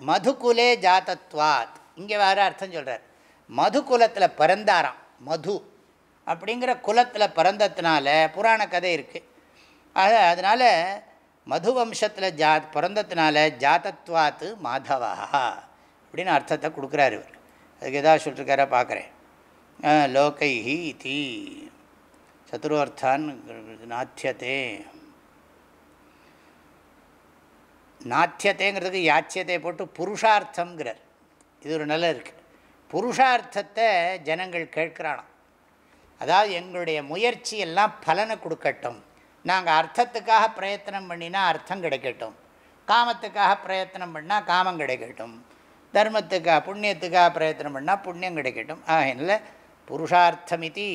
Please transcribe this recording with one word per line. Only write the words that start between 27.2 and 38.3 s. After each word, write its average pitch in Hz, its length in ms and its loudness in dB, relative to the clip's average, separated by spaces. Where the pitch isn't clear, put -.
நாத்தியதேங்கிறதுக்கு 185 920 0
யாச்சியத்தை 165 580 0
போட்டு 170 240 -8
புருஷார்த்தம்ங்கிறார். 175 1160 -2
இது 151 140 -8
ஒரு 151 120 -4
நல்ல 160 220 0
இருக்கு. - 300 -6
புருஷார்த்தத்தை 208 1300 0
ஜனங்கள் 170 580 -6
கேட்கிறானாம். 156 540 -6
அதாவது, 190 340 2
எங்களுடைய 175 500 -6
முயற்சி 208 560 -4
எல்லாம் 190 420 0
பலனை 208 360 0